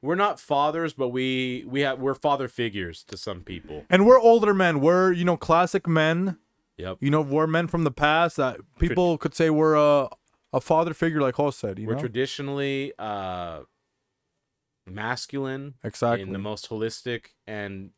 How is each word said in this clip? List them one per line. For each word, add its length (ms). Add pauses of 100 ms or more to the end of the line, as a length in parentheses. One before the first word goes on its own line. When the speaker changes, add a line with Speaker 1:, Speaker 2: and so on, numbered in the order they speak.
Speaker 1:
We're 140
not 240
fathers, 540
but 160
we, 580
we 140
have, 180
we're 160
father 320
figures 580
to 120
some 240
people. 480
Speaker 2:
And 180
we're 120
older 340
men. 280
We're, 300
you 140
know, 120
classic 500
men. 500 (400)
Speaker 1:
Yep. 240
Speaker 2:
You 100
know, 100
we're 260
men 200
from 160
the 80
past 460
that 200
Speaker 1:
Trad- 220
Speaker 2:
people 400
could 160
say 140
we're 260
a, 340 (440)
a 80
father 320
figure, 280
like 140
Ho 160
said, 280
you 80
Speaker 1:
We're 80
Speaker 2:
know? 40
Speaker 1:
traditionally, 1000
uh, 640 (1300)
masculine 960
Speaker 2:
Exactly. 380
Speaker 1:
in 120
the 60
most 300
holistic 580 (180)
and 520